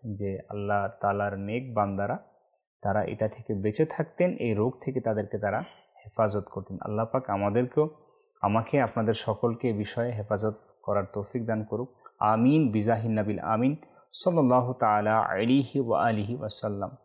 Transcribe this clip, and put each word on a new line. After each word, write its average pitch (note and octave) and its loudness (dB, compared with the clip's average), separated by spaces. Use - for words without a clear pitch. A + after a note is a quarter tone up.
যে G2 -4
আল্লাহ G2+ 0
তাআলার G2+ 0
নেক A2+ -6
বান্দারা, G#2 0
তারা G2+ 0
এটা A2 -2
থেকে A2+ -6
বেঁচে G#2 0
থাকতেন, E3+ -2
এই A2+ -2
রোগ A2 0
থেকে C3 -4
তাদেরকে G#2+ -2
তারা G#2 -2
হেফাজত G#2 -2
করতেন। F#2+ -10
আল্লাহ A2 -4
পাক B2+ -4
আমাদেরকেও, A#2+ 2
আমাকে, A2 2
আপনাদের A2+ 0
সকলকে A#2 -2
এ A2+ 0
বিষয়ে A#2 -2
হেফাজত G#2+ -2
করার G2+ 0
তৌফিক G#2+ -6
দান A2 -2
করুক। A2+ -4
আমিন, A#2+ 4
বিজাহিন A2 2
নাবিল G#2+ 0
আমিন, A#2+ 0
সাল্লাল্লাহু B2+ 2
তাআলা G#2+ 2
আলাইহি A#2+ 2
ওয়া A2 2
আলিহি A2 0
ওয়াসাল্লাম। G#2 -6